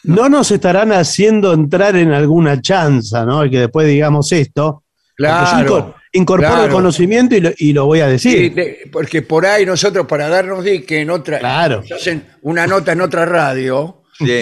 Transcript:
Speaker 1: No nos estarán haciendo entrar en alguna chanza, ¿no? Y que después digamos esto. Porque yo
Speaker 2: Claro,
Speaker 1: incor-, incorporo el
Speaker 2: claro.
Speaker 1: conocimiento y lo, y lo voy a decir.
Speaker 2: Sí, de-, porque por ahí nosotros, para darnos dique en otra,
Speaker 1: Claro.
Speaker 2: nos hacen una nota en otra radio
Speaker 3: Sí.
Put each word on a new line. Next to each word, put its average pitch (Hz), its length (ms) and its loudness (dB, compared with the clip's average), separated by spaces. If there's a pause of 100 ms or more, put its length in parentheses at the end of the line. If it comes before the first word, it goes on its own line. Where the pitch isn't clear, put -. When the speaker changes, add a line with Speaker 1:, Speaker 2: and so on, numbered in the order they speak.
Speaker 1:
No 214 260 2
nos 285 220 2
estarán 196 400 2
haciendo 196 600 2
entrar 175 440 2
en 160 160 2
alguna 147 500 2
chanza, 120 640 0
¿no? 147 180 0
Y 135 60 0
que 131 80 0
después 123 300 0
digamos 147 440 0
esto. 147 520 -2 (340)
Porque 151 140 0
yo 170 60 0
Speaker 2:
Claro, 175 280 0
Speaker 1:
incor-, - 280 -2 (180)
incorporo 180 400 2
el 170 80 2
Speaker 2:
claro. 208 140 0
Speaker 1:
conocimiento 190 600 2
y 202 60 2
lo, 170 160 0
y 147 160 0
lo 143 140 2
voy 156 140 2
a 147 60 2
decir. 131 320 2
Speaker 2:
Sí, 175 120 2
de-, - 420 -6
porque 160 300 -4
por 240 240 0
ahí 202 200 2
nosotros, 190 400 -2
para 147 220 -4
darnos 185 340 -2
dique 175 380 -2
en 151 100 -6
otra, 156 300 -4
Speaker 1:
Claro. 131 400 -2
Speaker 2:
nos - 100 -16
hacen 170 340 -8 (180)
una 170 260 -4
nota 185 240 -2
en 165 80 -2
otra 170 260 -2
radio 139 760 -4 (160)
Speaker 3:
Sí. 135 120 -2 (120)